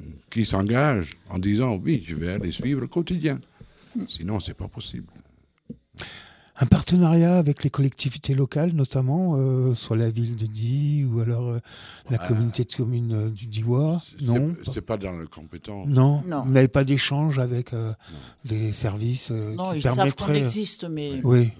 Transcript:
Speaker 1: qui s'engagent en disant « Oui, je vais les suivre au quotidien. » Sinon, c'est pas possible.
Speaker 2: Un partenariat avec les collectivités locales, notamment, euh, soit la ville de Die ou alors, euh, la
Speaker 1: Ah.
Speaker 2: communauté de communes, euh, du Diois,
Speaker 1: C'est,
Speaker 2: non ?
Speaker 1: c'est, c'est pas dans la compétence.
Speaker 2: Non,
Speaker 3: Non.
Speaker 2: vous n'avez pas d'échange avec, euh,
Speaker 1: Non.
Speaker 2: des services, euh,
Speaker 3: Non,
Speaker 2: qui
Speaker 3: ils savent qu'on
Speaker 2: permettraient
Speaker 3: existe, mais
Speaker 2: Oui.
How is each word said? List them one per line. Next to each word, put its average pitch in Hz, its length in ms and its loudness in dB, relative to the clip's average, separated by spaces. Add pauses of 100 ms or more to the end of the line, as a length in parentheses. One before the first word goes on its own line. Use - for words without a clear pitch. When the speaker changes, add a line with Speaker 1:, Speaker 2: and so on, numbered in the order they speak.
(300)
Speaker 1:
qui 113 140 0
s'engagent 107 720 2 (120)
en 92 100 -6
disant « 104 460 2
Oui, 131 220 0
je 82 100 -8
vais 87 220 -4
les 92 140 -4
suivre 127 320 -4
au 123 40 -8
quotidien. » 156 520 -2 (680)
Sinon, 95 320 -6
c'est - 140 -8
pas 95 140 -10
possible. - 380 -14 (1600)
Speaker 2:
Un 127 40 2
partenariat 170 720 6
avec 147 260 2
les 147 60 2
collectivités 139 640 0
locales, 147 400 0
notamment, 147 640 2
euh, 131 360 2
soit 117 220 -2
la 113 140 2
ville 117 260 -2
de 110 80 -4
Die 135 640 0
ou 113 100 0
alors, 117 280 0
euh, 117 100 -4 (520)
la 117 100 2
Speaker 1:
Ah. 90 80 -6
Speaker 2:
communauté 117 360 2
de - 100 -10
communes, 120 400 -2
euh, 107 160 -2
du 107 160 -10
Diois, 123 560 0 (160)
Speaker 1:
C'est, 139 80 -4
Speaker 2:
non ? 131 280 2 (120)
Speaker 1:
c'est, - 80 -4
c'est 107 80 -6
pas 110 160 -4
dans 95 140 -6
la 82 120 -8
compétence. 87 640 -12
Speaker 2:
Non, 139 380 6
Speaker 3:
Non. 151 160 -4
Speaker 2:
vous 131 100 0
n'avez 131 160 8
pas 135 160 2
d'échange 139 540 0
avec, 123 340 -4
euh, 113 160 -4
Speaker 1:
Non. 87 300 -12 (260)
Speaker 2:
des 110 300 -2
services, 113 560 -2
euh, 110 240 -4
Speaker 3:
Non, 185 160 -4
Speaker 2:
qui 160 80 -4
Speaker 3:
ils 143 40 -4
savent 123 100 2
qu'on 127 40 0
Speaker 2:
permettraient 139 420 2
Speaker 3:
existe, 160 460 -2
mais 147 400 -6
Speaker 2:
Oui. 123 340 6